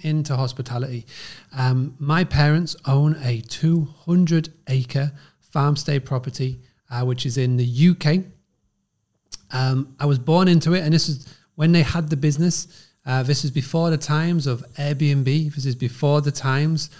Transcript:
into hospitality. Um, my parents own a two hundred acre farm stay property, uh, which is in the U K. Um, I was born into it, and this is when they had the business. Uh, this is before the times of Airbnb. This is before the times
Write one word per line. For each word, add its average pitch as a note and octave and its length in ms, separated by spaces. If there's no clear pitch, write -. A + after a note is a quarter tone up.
into D#3 340
hospitality. B2 680
Um, C3 440
my D#3 240
parents D3+ 520
own C#3+ 340
a A#2+ 200
two D#3+ 460
hundred E3 460
acre C3+ 440
farm C#3+ 340
stay D3 240
property, C3 600
uh, B2 140
which B2+ 240
is B2 100
in B2+ 180
the B2 100
U C3+ 280
K. F3 300
Um, C3 480
I D3 80
was C#3+ 100
born D#3+ 300
into E3 260
it, F3+ 60
and D#3 120
this E3 160
is D3 200
when D#3+ 180
they E3+ 120
had D3+ 260
the D#3 80
business. D3+ 500
Uh, C3 180
this C#3 220
is C#3 60
before E3 380
the D#3+ 80
times D#3 500
of A#2+ 260
Airbnb. C#3+ 800
This C3+ 100
is C3 100
before C#3+ 440
the D3 100
times D3 600